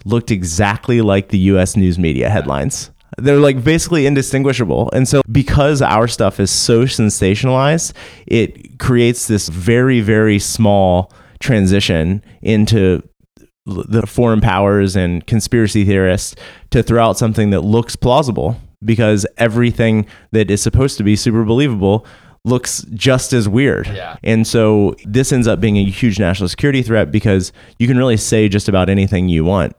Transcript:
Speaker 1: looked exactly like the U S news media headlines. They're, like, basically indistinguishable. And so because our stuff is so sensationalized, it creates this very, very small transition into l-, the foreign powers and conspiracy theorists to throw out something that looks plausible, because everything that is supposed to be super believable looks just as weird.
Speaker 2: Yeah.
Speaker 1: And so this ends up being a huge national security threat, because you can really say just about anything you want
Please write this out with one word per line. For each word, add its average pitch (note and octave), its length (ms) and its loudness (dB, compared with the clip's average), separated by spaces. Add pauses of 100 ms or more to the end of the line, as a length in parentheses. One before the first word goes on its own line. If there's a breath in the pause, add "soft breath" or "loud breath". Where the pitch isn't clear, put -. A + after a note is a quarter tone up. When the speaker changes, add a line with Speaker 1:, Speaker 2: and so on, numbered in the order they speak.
Speaker 1:
looked A2+ 260 -2
exactly G2+ 720 -2
like G2 280 0
the G#2 80 -2
U F#2+ 220 4
S F#2 160 0
news F#2 240 2
media C2+ 300 0
headlines. C#2 640 -4 (260)
They're, C#3+ 220 2
like, C#3 220 2
basically D#3 440 0
indistinguishable. C3 840 0
And C3 140 0
so C3+ 240 2
because C#3 520 2
our A2 260 2
stuff A2 320 -2
is G2 100 0
so A#2 340 2
sensationalized, C3 1080 0 (340 loud breath)
it - 540 -4
creates A#2+ 480 0
this G#2 220 -2
very, A#2 500 0
very G#2+ 400 2
small F#2+ 720 0 (300 soft breath)
transition G2 840 0 (180 soft breath)
into G#2 640 0 (640)
l-, F#2+ 180 -8
the G#2+ 220 -2
foreign A2+ 320 0
powers G2+ 560 2
and F2 320 -2
conspiracy A2 560 0
theorists F#2+ 520 0 (340 loud breath)
to B2 120 0
throw A#2 220 2
out G#2 140 0
something A2 320 0
that G2 120 0
looks G#2+ 360 -2
plausible, A#2+ 580 -2 (300)
because G#2+ 400 0 (120)
everything A2+ 680 0 (240 loud breath)
that G#2+ 180 0
is G2+ 120 0
supposed - 360 0
to A2 60 -2
be G#2 140 2
super A2+ 260 0
believable A2 640 0 (380 loud breath)
looks - 400 -4 (100)
just B2+ 400 0
as A2+ 140 2
weird. A2+ 400 0
Speaker 2:
Yeah. F2+ 360 -10
Speaker 1:
And A2+ 240 2
so G#2+ 560 2
this B2 280 -2
ends B2 160 0
up G#2 120 0
being G#2 180 2
a G2+ 60 2
huge G2 340 -2
national F#2+ 300 -2
security C3+ 340 -2
threat, G#2+ 300 0
because G2 400 0 (260 loud breath)
you B2 100 0
can B2+ 100 2
really B2+ 200 2
say A2 300 0
just G2+ 220 -2
about F#2 200 2
anything G2 380 0
you E2 160 2
want F2 360 0